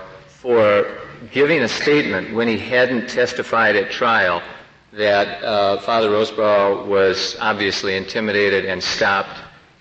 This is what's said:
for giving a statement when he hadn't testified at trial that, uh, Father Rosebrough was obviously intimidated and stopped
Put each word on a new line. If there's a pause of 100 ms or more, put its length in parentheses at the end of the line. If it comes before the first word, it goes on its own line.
(280)
for (460)
giving
a
statement
when
he
hadn't
testified
at
trial (520)
that,
uh,
Father
Rosebrough
was
obviously
intimidated
and
stopped (400)